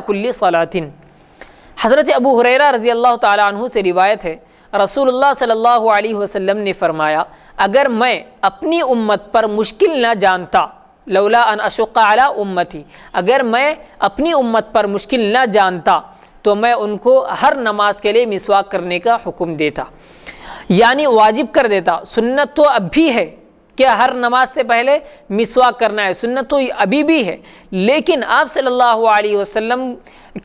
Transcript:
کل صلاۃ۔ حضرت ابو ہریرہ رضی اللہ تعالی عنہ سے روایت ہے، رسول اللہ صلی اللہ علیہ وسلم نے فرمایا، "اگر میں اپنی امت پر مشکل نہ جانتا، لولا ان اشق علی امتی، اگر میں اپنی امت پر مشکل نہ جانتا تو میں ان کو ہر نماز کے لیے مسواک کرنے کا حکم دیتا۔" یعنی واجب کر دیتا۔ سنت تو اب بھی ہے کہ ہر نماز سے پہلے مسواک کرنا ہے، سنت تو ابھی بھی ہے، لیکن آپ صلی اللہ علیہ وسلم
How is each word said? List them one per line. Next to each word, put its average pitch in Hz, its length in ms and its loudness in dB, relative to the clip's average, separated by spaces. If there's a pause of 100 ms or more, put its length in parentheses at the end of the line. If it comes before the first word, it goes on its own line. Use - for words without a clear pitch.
کل 208 260 -4
صلاۃ۔ 170 440 -2 (1040)
حضرت 262 240 2 (100)
ابو 254 260 2
ہریرہ 262 300 4
رضی 240 200 0
اللہ 240 260 2
تعالی 208 260 2
عنہ 202 260 -2
سے 214 140 -2
روایت 190 420 0
ہے، 160 120 -6 (380)
رسول 262 340 0
اللہ 262 280 2
صلی 240 140 -2
اللہ 226 180 2
علیہ 220 460 2
وسلم 202 440 -4
نے 202 140 -4
فرمایا، 156 500 -2 (340)
"اگر 277 320 2
میں 226 340 0 (180)
اپنی 320 400 -2
امت 220 520 -2
پر 220 140 2
مشکل 226 560 0
نہ 233 180 2
جانتا، 180 460 0 (400)
لولا 208 360 2
ان 214 180 0
اشق 214 380 -2
علی 226 420 2
امتی، 180 420 -6 (300)
اگر 226 300 0
میں 254 320 0 (240)
اپنی 269 340 -2
امت 226 400 0
پر 208 140 2
مشکل 202 340 -4
نہ 226 320 2
جانتا 185 480 2 (420)
تو 208 120 2
میں 226 180 0
ان 214 260 -4
کو 254 280 2 (160)
ہر 247 140 2
نماز 208 440 -2
کے 208 120 -2
لیے 233 140 2
مسواک 196 440 -2
کرنے 175 280 -6
کا 226 180 0 (100)
حکم 165 280 -8
دیتا۔" 147 280 -4 (840)
یعنی 240 380 2
واجب 220 460 2
کر 277 140 2
دیتا۔ 180 380 -2
سنت 262 520 -2
تو 294 120 4
اب 220 240 0
بھی 302 220 2
ہے 190 220 -4 (400)
کہ 254 100 4
ہر 240 280 2
نماز 247 360 0
سے - 120 -6
پہلے 240 360 2 (320)
مسواک 233 480 0
کرنا 214 260 -2
ہے، 190 80 -2
سنت 240 380 -4
تو 285 80 2 (200)
ابھی 220 260 0
بھی 302 220 2
ہے، 165 100 -6 (340)
لیکن 277 560 0
آپ 262 240 2
صلی 269 160 -2
اللہ 240 420 2
علیہ 208 280 2
وسلم 226 580 -4 (500)